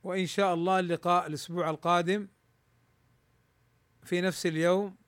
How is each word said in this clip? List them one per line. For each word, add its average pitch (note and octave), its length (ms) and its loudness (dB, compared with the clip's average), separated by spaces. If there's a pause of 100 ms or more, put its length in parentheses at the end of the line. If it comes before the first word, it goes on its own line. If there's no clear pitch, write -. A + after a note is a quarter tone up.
وإن F#3 240 -2
شاء F#3+ 280 0
الله F3+ 240 2
اللقاء F3 480 0
الأسبوع D#3+ 440 -4
القادم F3 580 0 (1700)
في F3 180 -2
نفس F#3 260 -2
اليوم F3+ 500 0 (120)